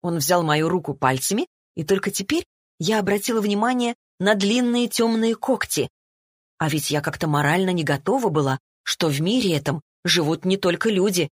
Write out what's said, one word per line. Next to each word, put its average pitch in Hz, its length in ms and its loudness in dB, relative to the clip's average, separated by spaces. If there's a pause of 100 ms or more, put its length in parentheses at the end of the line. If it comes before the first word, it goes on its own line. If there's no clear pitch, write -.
Он 170 160 -4
взял 175 240 2
мою 156 260 2
руку 165 280 -2
пальцами, 139 520 0 (280)
и 165 80 -6
только 196 260 0
теперь 240 360 -4 (340)
я 208 200 0
обратила 202 400 0
внимание 233 540 0 (260)
на 202 140 2
длинные 240 540 2
тёмные 226 480 0
когти. - 540 -2 (680)
А 160 120 2
ведь 147 200 -2
я 147 120 0
как-то 160 260 -4
морально 151 420 2
не 175 140 0
готова 185 460 0
была, 139 300 0 (220)
что - 280 -2
в 143 120 -2
мире 196 340 0
этом 147 260 -2 (220)
живут 165 400 0
не 190 140 2
только 185 320 0
люди. 185 480 0